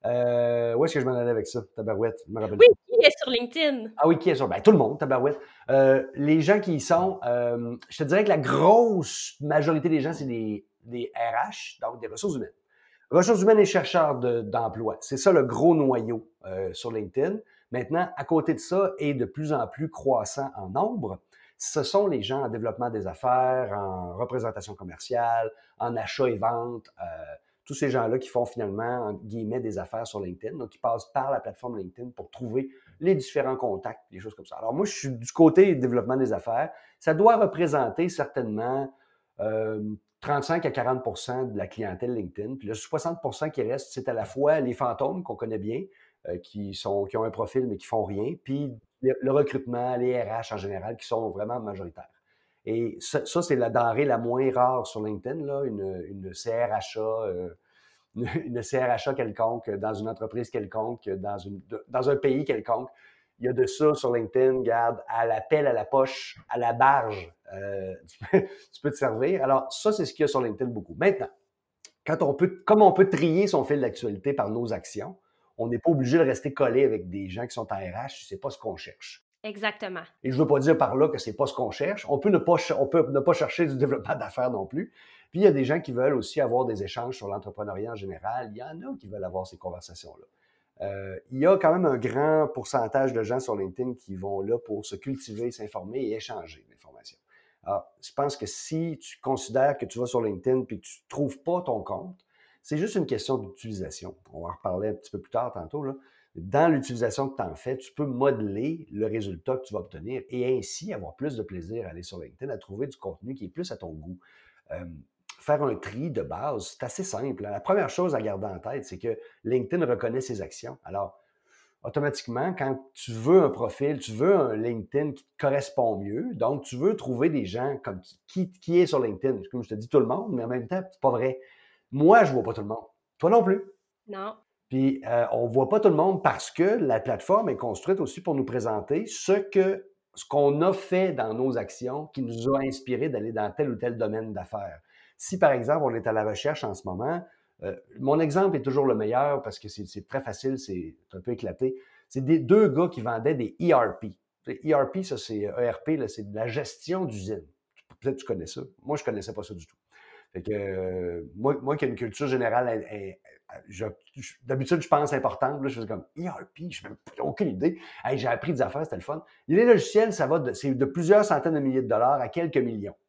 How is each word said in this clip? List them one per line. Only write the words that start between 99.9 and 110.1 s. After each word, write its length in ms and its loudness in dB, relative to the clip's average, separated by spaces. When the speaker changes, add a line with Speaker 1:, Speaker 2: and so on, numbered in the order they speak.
Speaker 1:
vas 80 -2
sur 160 0
LinkedIn 400 0
puis 180 -8
que 60 -20
tu 220 -20
trouves 340 -4
pas 180 -2
ton 220 -4
compte, 420 -10
c'est 160 -4
juste 160 -2
une 100 2
question 320 -2
d'utilisation. 800 -10
On 80 -14
va 80 -10
en 80 -10
reparler 320 -4
un 60 -4
petit 160 -18
peu 100 -8
plus 100 -20
tard 220 -2
tantôt, 320 -10
là. 100 -4
Dans 320 2
l'utilisation 640 0
que 80 -10
t'en 180 -6
fais, 220 -6
tu 160 -16
peux 140 -4
modeler 840 0
le 160 -2
résultat 500 -4
que 60 -8
tu 100 -16
vas 60 -6
obtenir 520 -10